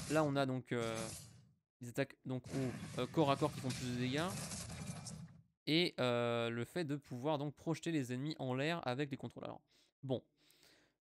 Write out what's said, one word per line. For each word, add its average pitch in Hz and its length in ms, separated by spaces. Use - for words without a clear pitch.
Là, 156 140
on 143 100
a 139 120
donc, 127 260
euh, 113 360
des 120 100
attaques 135 340
donc, 127 240
au, 127 520
euh, 127 60
corps 147 240
à 139 60
corps 151 160
qui - 80
font 131 80
plus 127 240
de 123 60
dégâts. 135 300
Et, 165 340
euh, 120 500
le 120 140
fait 175 200
de 143 120
pouvoir 135 420
donc 143 160
projeter 165 380
les 131 200
ennemis 139 260
en 131 140
l'air 151 340
avec 131 220
des 139 80
contrôles. - 280
Alors, - 180
bon. 131 200